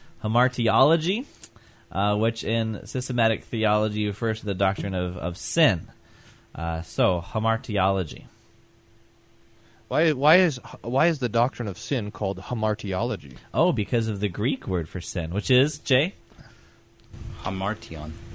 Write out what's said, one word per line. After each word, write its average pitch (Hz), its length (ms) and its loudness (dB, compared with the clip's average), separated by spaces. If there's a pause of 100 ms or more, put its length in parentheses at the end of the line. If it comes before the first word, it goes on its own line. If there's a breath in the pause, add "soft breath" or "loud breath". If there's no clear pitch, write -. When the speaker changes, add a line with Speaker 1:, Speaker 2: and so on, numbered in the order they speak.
(240 soft breath)
Speaker 1:
hamartiology, 131 1000 2 (640 soft breath)
uh, 104 240 2
which 113 260 0
in 110 440 -2
systematic 120 580 0
theology 107 640 2
refers 107 320 -2
to 101 60 -14
the 101 80 -2
doctrine 98 400 0
of, 90 220 -2
of 90 200 -4
sin. 120 500 2 (680 soft breath)
Uh, 82 260 -4
so, 92 420 0
hamartiology. 98 1000 0 (1600 soft breath)
Speaker 2:
Why, 156 240 2
why 143 240 6
is, 170 220 4 (240)
why 131 260 2
is 160 100 0
the 127 100 0
doctrine 117 400 0
of 92 100 -6
sin 107 340 -4
called 98 260 -2
hamartiology? 104 960 -2 (180)
Speaker 1:
Oh, 170 200 4
because 113 360 0
of 104 120 -4
the 101 80 0
Greek 113 380 -2
word 87 220 -2
for - 120 -8
sin, 82 340 -4
which 104 160 -2
is, 135 300 4
Jay? 147 340 2 (1300 soft breath)
Speaker 3:
Hamartion. 95 720 -6 (220)